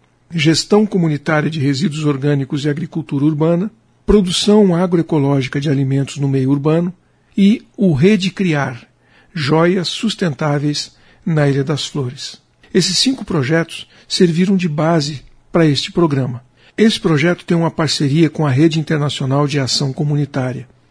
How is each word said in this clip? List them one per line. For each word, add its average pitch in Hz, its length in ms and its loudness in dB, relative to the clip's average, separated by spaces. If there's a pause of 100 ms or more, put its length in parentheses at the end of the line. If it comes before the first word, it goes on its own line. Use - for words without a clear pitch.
(320)
gestão 165 540 2
comunitária 156 640 0
de 160 100 -6
resíduos 143 460 -2
orgânicos 143 600 -2
e 151 40 0
agricultura 147 540 -4
urbana, 160 480 0 (320)
produção 196 720 4
agroecológica 147 840 0
de 151 80 -2
alimentos 135 480 -2
no 139 100 -2
meio 135 220 0
urbano 156 440 0 (440)
e 202 260 4 (120)
o 185 180 2
Rede 180 380 2
Criar, 143 560 -4 (460)
joias 165 540 0
sustentáveis 147 1080 -4 (300)
na 151 240 0
Ilha 139 140 0
das 143 220 -4
Flores. 131 560 -10 (320)
Esses 185 240 0
cinco 262 280 -2
projetos 160 600 -2 (200)
serviram 180 480 2
de 180 140 0
base 151 540 -2 (280)
para 170 140 4
este 143 260 0
programa. 135 520 0 (340)
Esse 214 220 4
projeto 165 440 0
tem 175 140 0
uma 165 140 0
parceria 151 580 0
com 156 160 -4
a 143 40 0
Rede 156 300 2
Internacional 147 680 -2
de 143 120 -2
Ação 135 320 -2
Comunitária, 139 800 -4 (220)